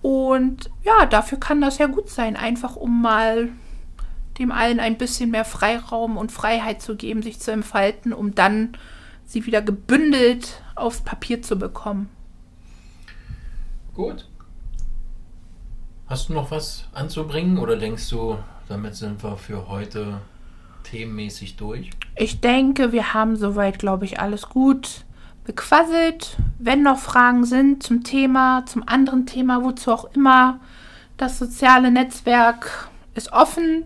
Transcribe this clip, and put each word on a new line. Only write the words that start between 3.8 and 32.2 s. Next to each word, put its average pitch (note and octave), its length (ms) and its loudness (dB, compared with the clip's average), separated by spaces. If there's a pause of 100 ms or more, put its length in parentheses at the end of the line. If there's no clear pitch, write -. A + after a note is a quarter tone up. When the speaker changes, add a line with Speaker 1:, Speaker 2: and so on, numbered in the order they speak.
Speaker 1:
dem B3 140 -2
allen A#3 300 2
ein A3+ 160 0
bisschen A#3+ 340 -2
mehr A3 140 -2
Freiraum A#3 720 -2
und G#3+ 160 -6
Freiheit A3 480 -2
zu G#3+ 160 -8
geben, A3 260 -6
sich A3+ 160 -10
zu - 120 -6
entfalten, G#3+ 600 -2
um G#3 240 -6
dann G#3+ 380 2 (520)
sie A3+ 200 -6
wieder A3 160 0
gebündelt B3 1000 2 (140)
aufs A#3 260 -6
Papier A#3 400 -6
zu G#3+ 160 -4
bekommen. G3+ 520 -8 (1800)
Speaker 2:
Gut. - 340 -8 (1800)
Hast C3 220 -6
du D#3+ 40 -4
noch C#3+ 180 -4
was - 420 -8
anzubringen D#3+ 680 -4
oder A2+ 160 0
denkst A2 340 -6
du, A2+ 280 -4 (300)
damit G2+ 280 -8
sind G#2 280 -10
wir G#2 140 -8
für F#2+ 300 -12
heute G2+ 540 -8 (640)
themenmäßig G#2+ 720 -12
durch? - 360 -10 (240)
Speaker 1:
Ich - 260 -2
denke, C4 500 2
wir A3+ 220 -2
haben A3 220 2
soweit, G3+ 440 0
glaub F#3+ 240 0
ich, F#3+ 160 -8
alles G#3 300 -4
gut C4+ 560 2 (380)
bequasselt. E4 960 2 (200)
Wenn C4 260 2
noch C#4 140 6
Fragen B3 480 6
sind C4+ 380 4
zum A#3+ 200 0
Thema, C4 640 2
zum - 220 -6
anderen C4 380 4
Thema, B3+ 380 0
wozu B3 280 -2
auch A3+ 140 0 (100)
immer, B3+ 440 6 (580)
das - 200 -4
soziale B3+ 540 6
Netzwerk A#3+ 1000 2 (240)